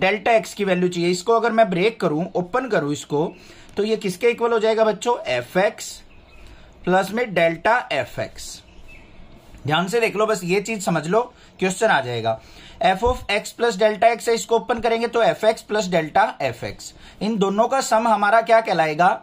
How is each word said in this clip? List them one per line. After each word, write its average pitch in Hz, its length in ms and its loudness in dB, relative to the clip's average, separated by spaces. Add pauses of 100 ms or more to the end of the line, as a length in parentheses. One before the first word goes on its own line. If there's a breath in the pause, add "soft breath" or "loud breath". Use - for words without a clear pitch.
delta 208 380 2
x - 140 -12
की 202 100 -4
वैल्यू 180 240 2
चाहिए। 175 220 0
इसको 208 240 2
अगर 226 180 2
मैं 226 180 4
ब्रेक 185 300 0
करूं, 165 260 -2 (100)
ओपन 247 320 -4
करूं 151 240 -2
इसको, 147 320 -4 (520 loud breath)
तो 202 80 0
ये 220 140 -2
किसके 214 320 -2
इक्वल 233 220 -2
हो 226 60 2
जाएगा 220 260 2
बच्चों, 220 320 -2 (160)
f 123 300 -4
x - 320 -4 (920 loud breath)
प्लस 185 280 0
में 233 220 -4
डेल्टा 170 480 2 (120)
f 123 320 -6
x। - 280 -16 (1120)
ध्यान 165 220 0
से 226 120 0
देख 202 160 0
लो, 214 100 2
बस 208 180 0
ये 185 160 0
चीज 214 240 -6
समझ 160 240 -2
लो, 208 120 2 (380 loud breath)
क्वेश्चन 185 280 0
आ 165 140 4
जाएगा। 113 400 -4 (440 loud breath)
f 185 180 2
of 240 180 0 (100)
x 202 220 -4
plus 226 240 -2
delta 214 380 4
x - 140 -8
है, 233 60 4
इसको 226 220 -2
ओपन 233 240 -2
करेंगे 226 260 -2
तो 233 160 0
f 214 220 0
x 220 180 2
plus 208 280 -2
delta 170 340 2 (180)
f 120 220 -6
x, - 280 -12 (300 loud breath)
इन 220 160 -2
दोनों 196 300 2
का 269 120 0
सम 233 280 0
हमारा 208 320 4
क्या 226 200 4
कहलाएगा, 170 480 2 (140)